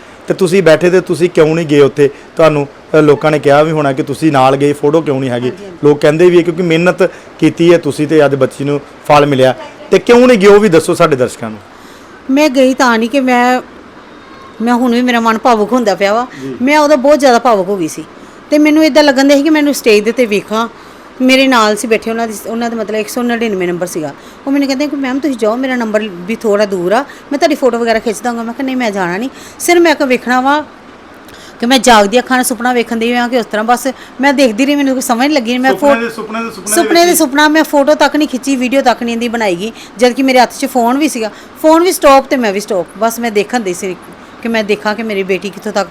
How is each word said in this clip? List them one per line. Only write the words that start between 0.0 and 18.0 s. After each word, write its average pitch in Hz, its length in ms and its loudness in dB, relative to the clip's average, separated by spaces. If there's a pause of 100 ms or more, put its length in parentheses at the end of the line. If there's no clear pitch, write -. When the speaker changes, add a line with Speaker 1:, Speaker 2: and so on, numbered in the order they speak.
Speaker 1:
ਤੇ - 60 -2
ਤੁਸੀਂ 185 280 0
ਬੈਠੇ 160 280 2
ਤੇ 180 100 2
ਤੁਸੀਂ 170 300 -2
ਕਿਉਂ 160 240 2
ਨਹੀਂ 170 120 -4
ਗਏ 143 140 2
ਉੱਥੇ? 139 300 2 (260)
ਤੁਹਾਨੂੰ, 151 320 2 (260)
ਅ, - 20 0
ਲੋਕਾਂ 151 340 2
ਨੇ 151 80 0
ਕਿਹਾ 143 240 4
ਵੀ 160 80 0
ਹੋਣਾ 147 220 0
ਕਿ 139 100 -4
ਤੁਸੀਂ 143 300 -2
ਨਾਲ 135 240 2
ਗਏ, 143 160 0
ਫੋਟੋ 147 280 0
ਕਿਉਂ 139 200 -4
ਨਹੀਂ 131 100 -6
ਹੈਗੀ? 123 200 -4
Speaker 2:
ਹਾਂਜੀ, - 140 -12
ਹਾਂਜੀ। - 200 -18
Speaker 1:
ਲੋਕ 147 160 2
ਕਹਿੰਦੇ 160 300 4
ਵੀ 175 60 4
ਹੈ 170 60 6
ਕਿਉਂਕਿ 170 200 -4
ਮਿਹਨਤ 175 400 0 (360)
ਕੀਤੀ 165 340 2
ਹੈ 170 60 4
ਤੁਸੀਂ 151 300 -4
ਤੇ 156 160 4
ਅੱਜ 139 100 2
ਬੱਚੀ 135 300 -2
ਨੂੰ 143 160 -4 (280)
ਫਲ 147 180 4
ਮਿਲਿਆ, 131 280 2 (360)
ਤੇ 196 80 4
ਕਿਉਂ 240 300 4
ਨਹੀਂ 247 100 4
ਗਏ 185 80 2
ਉਹ 208 140 8
ਵੀ 214 80 4
ਦੱਸੋ 165 260 2
ਸਾਡੇ 160 220 2
ਦਰਸ਼ਕਾਂ 120 340 -4
ਨੂੰ। 107 80 -16 (720)
Speaker 2:
ਮੈਂ 294 180 2
ਗਈ 262 260 2
ਤਾਂ 247 240 2
ਨਹੀਂ 233 100 -2
ਕਿ 277 120 -2
ਮੈਂ, 254 400 0 (1000)
ਮੈਂ 240 120 0
ਹੁਣ 247 180 0
ਵੀ 240 100 0
ਮੇਰਾ 240 180 -2
ਮਨ 226 180 -2
ਭਾਵੁਕ 214 340 0
ਹੁੰਦਾ 233 220 0
ਪਿਆ 196 200 0
ਵਾ। 240 120 -2 (160)
Speaker 1:
ਜੀ। 262 200 -10
Speaker 2:
ਮੈਂ 285 160 2
ਉਦੋਂ 302 180 4
ਬਹੁਤ 285 240 2
ਜ਼ਿਆਦਾ 247 180 4
ਭਾਵੁਕ 214 300 0
ਹੋ 202 80 -4
ਗਈ 165 120 -4
ਸੀ 156 160 -12 (460)